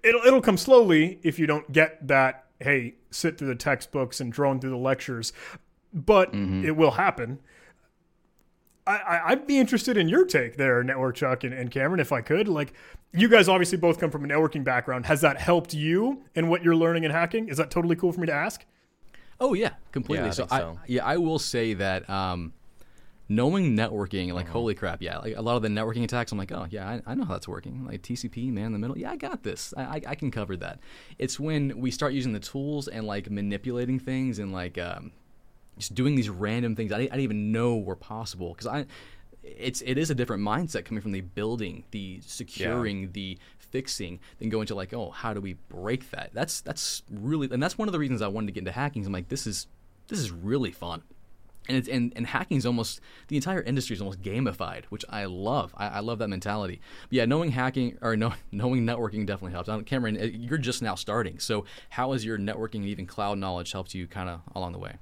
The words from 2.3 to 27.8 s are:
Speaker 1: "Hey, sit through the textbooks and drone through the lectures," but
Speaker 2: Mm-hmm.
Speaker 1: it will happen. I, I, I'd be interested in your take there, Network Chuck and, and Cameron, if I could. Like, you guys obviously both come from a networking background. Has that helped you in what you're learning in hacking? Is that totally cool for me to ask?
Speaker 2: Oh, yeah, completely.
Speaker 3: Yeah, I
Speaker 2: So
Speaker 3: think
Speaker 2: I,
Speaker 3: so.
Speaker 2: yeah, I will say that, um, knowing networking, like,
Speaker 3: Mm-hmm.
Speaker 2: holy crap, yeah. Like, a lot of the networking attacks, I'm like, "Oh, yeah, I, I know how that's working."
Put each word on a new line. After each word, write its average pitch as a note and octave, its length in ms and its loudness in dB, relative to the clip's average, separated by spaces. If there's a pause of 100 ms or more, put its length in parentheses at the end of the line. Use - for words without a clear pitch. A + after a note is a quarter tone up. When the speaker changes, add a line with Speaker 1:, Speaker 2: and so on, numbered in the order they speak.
Speaker 1:
"Hey, C3 340 2 (160)
sit - 280 -2
through C#3+ 100 -2
the B2+ 80 0
textbooks C#3 640 -2
and A#2+ 120 -4
drone C3+ 280 2
through C3 100 -4
the C3 60 -4
lectures," B2+ 560 -2 (600)
but F#3+ 400 6
Speaker 2:
Mm-hmm. F#2+ 340 0
Speaker 1:
it D#3 100 2
will D#3 160 8
happen. C3+ 480 0 (1500)
I, G3+ 100 2
I, E3+ 340 0
I'd C4 160 2
be C#4 120 4
interested B3 380 4
in F3 120 4
your D4+ 160 6
take B2 320 0
there, C3 260 4
Network C3 340 0
Chuck B2+ 280 0
and, B2+ 100 -4
and B2 160 -6
Cameron, D#3 300 0
if C#3 120 2
I B2 100 2
could. G3 260 2
Like, D3+ 240 0 (400)
you G3+ 160 8
guys G#3 200 12
obviously F#3 300 4
both E3 220 6
come D#3 100 0
from C#3+ 140 -6
a C#3+ 40 -4
networking D3 360 2
background. B2+ 420 0
Has D3+ 140 4
that C#3+ 180 6
helped E3+ 360 2
you F#3 480 2 (120)
in E3 140 2
what E3+ 140 4
you're E3+ 140 8
learning E3 280 4
in D3+ 60 2
hacking? E3+ 380 0
Is C#3 100 -4
that D3+ 120 2
totally E3+ 260 2
cool E3+ 160 2
for F3 80 -4
me E3 60 0
to D#3+ 60 2
ask? D#3 320 -2 (720)
Speaker 2:
Oh, C4 160 4
yeah, G#3+ 160 2 (220)
completely. F#2 340 -2
Speaker 3:
Yeah, - 40 0
I - 40 -2
Speaker 2:
So B2+ 120 -2
Speaker 3:
think - 60 -2
Speaker 2:
I, C3+ 80 2
Speaker 3:
so. E2 260 -6
Speaker 2:
yeah, B2 180 0
I C#3+ 140 2
will D#3+ 200 2
say A2+ 360 0
that, F#2+ 340 -2
um, F#2 440 -2 (760)
knowing C3+ 480 2
networking, G2 560 -2
like, F2 140 -4
Speaker 3:
Mm-hmm. E2+ 60 -12
Speaker 2:
holy A2+ 220 0
crap, - 280 -6
yeah. E2+ 160 -6
Like, - 180 -8
a A2 60 -6
lot A#2+ 140 2
of A2+ 60 0
the A2 60 0
networking A2 360 -2
attacks, A#2+ 280 -4
I'm G#2 60 -4
like, F#2+ 140 -6
"Oh, E2 180 -8
yeah, G2 180 -8
I, A#2 140 -8 (100)
I - 20 -6
know C4 100 -2
how C#3 100 -4
that's - 140 -8
working." B2 380 -10